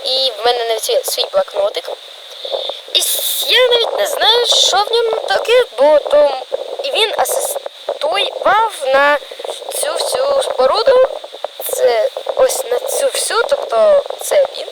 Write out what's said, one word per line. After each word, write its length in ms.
і 340
в 80
мене 180
навіть 240
є 160
свій 280
блокнотик. 580
І 60
с-, 480
я 200
навіть 300
не 80
знаю, 400
що 300
в 160
ньому 180
таке, 360
бо 200
то... 320
і 60
він 280
асистував 1500
на 340
цю 180
всю 500
споруду. 680
Це 440
ось 280
на 140
цю 280
всю, 360
тобто 600
це 260
він. 140